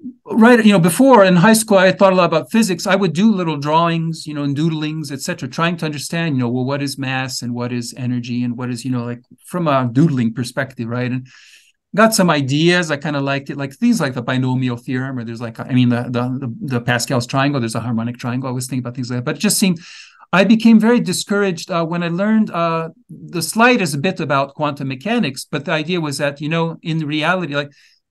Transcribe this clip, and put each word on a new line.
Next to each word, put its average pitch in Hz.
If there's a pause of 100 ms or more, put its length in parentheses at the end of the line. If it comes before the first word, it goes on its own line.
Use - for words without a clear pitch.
(260)
right, 226
you 208
know, 196
before 202
in 185
high 190
school, 220
I 185
thought 190
a -
lot 180
about 160
physics. 185
I 185
would 196
do 196
little 175
drawings, 165
you 151
know, 143
and 143
doodlings, 156
et 139
cetera, 165
trying 170
to 165
understand, 156
you 131
know, 123
well, 127
what 139
is 139
mass 131
and 123
what 120
is 120
energy 123
and 120
what 123
is, 120
you 131
know, 123
like, 120 (240)
from 175
a 131
doodling 127
perspective, 123
right? 123
And 131 (640)
got 220
some 185
ideas. 156
I 151
kinda 143
liked 139
it, 147
like, 139
things 240
like 139
the 135
binomial 127
theorem, 131
or 117
there's, 117
like, 113
I 117
mean, 127
the, 120
the, 120 (160)
the, 120 (200)
the 117
Pascal's 127
triangle, 143
there's 117
a 113
harmonic 117
triangle. 127
I 127
was 127
thinking 131
about 123
things 120
like 123
that, 123
but 151
it 151
just 202
seemed, 180 (520)
I 190
became 220
very 226
discouraged, 185
uh, 170
when 175
I 175
learned, 202
uh, 165 (200)
the 160
slightest 202
bit 185
about 139
quantum 143
mechanics, 156
but 147
the 180
idea 160
was 147
that, 143
you 147
know, 165
in 160
reality, 151
like, 143 (400)